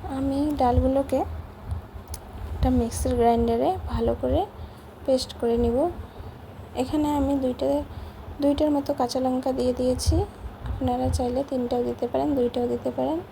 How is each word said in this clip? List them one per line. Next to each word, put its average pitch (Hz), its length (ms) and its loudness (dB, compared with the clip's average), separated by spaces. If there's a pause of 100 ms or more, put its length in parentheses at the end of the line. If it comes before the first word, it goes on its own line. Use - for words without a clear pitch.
(180)
আমি 277 220 0 (200)
ডালগুলোকে 262 600 4 (1300)
একটা - 160 4 (100)
মিক্সির 240 400 0
গ্রাইন্ডারে 233 500 4 (240)
ভালো 233 180 2 (100)
করে 262 180 2 (680)
পেস্ট 262 240 2 (100)
করে 233 240 2
নিব। 233 140 2 (1040)
এখানে 302 260 2 (120)
আমি 277 140 2 (100)
দুইটা, 254 240 0 (760)
দুইটার 285 320 4
মতো 285 240 0
কাঁচা 247 260 0
লঙ্কা 254 340 0
দিয়ে 247 200 2
দিয়েছি। 254 360 2 (540)
আপনারা 254 360 0 (120)
চাইলে 247 320 0
তিনটাও 247 400 0
দিতে 240 220 -4
পারেন, 269 160 0 (100)
দুইটাও 240 360 2
দিতে 240 240 -2
পারেন। 277 220 0 (120)